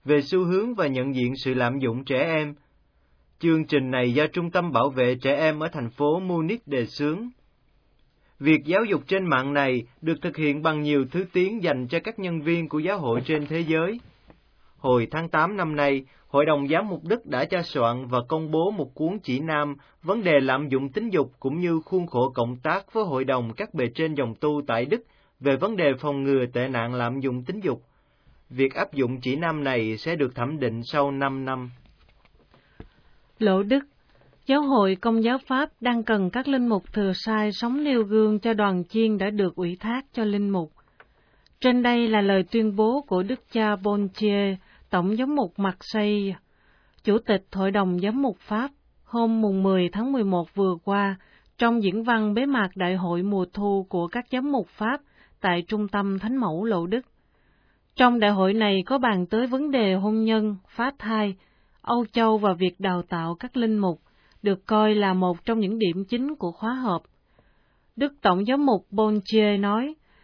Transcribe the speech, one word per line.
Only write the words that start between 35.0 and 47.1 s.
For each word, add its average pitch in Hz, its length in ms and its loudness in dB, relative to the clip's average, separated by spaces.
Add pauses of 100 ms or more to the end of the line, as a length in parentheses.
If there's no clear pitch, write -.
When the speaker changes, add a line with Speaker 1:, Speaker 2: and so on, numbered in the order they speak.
Speaker 2:
giáo 247 220 2
Pháp 277 240 -2 (100)
đang 233 220 0
cần 202 280 2
các 262 180 -4
linh 254 200 2
mục 208 240 -2
thừa 196 220 0
sai 214 380 -2
sống 247 320 -2
nêu 254 180 2
gương 214 360 2
cho 226 160 0
đoàn 196 300 2
chiên 220 340 0
đã 196 120 -2
được 202 260 0
ủy 180 240 -4
thác 247 320 -4
cho 233 120 -4
linh 202 260 0
mục. 175 220 -2 (880)
Trên 247 220 4
đây 240 260 2
là 220 120 4
lời 196 300 4
tuyên 220 260 2
bố 233 320 2
của 185 140 0
Đức 254 180 -6 (120)
cha 214 240 2
Bontier, 202 800 0 (340)
Tổng 190 260 0
giám 262 180 -2
mục 226 240 -2
Marseille, 202 760 -2 (680)
Chủ 214 140 4